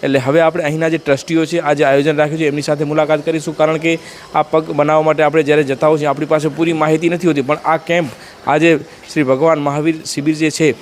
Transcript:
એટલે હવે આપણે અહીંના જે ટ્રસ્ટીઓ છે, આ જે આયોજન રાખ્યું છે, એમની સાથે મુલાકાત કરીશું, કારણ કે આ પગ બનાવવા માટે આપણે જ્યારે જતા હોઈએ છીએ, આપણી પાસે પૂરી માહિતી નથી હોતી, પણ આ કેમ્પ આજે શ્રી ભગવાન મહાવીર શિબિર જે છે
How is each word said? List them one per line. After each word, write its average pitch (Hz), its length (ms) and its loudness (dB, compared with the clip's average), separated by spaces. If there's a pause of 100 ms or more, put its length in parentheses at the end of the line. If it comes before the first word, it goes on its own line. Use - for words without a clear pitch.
એટલે 139 160 2
હવે 139 220 2
આપણે 165 220 0
અહીંના 160 260 -2
જે 160 80 -2
ટ્રસ્ટીઓ 156 480 -2
છે, 165 140 -4
આ 151 140 0
જે 147 100 0
આયોજન 143 320 2
રાખ્યું 151 240 0
છે, 160 80 0
એમની 143 140 -2
સાથે 151 220 -2
મુલાકાત 151 420 0
કરીશું, 160 320 -4
કારણ 160 200 0
કે 165 220 -2 (360)
આ 156 60 2
પગ 160 300 -2
બનાવવા 151 300 2
માટે 156 220 2
આપણે 151 200 2
જ્યારે 147 200 2
જતા 135 240 0
હોઈએ 156 120 2
છીએ, 147 80 -2
આપણી 143 180 -2
પાસે 156 220 0
પૂરી 165 260 -2
માહિતી 156 360 0
નથી 175 180 -2
હોતી, 143 140 0
પણ 147 240 -2
આ 160 120 2
કેમ્પ 170 320 -2 (380)
આજે 156 320 4 (340)
શ્રી 151 100 0
ભગવાન 147 360 2
મહાવીર 147 360 -2 (100)
શિબિર 151 300 -4
જે 156 140 0
છે 147 220 0 (100)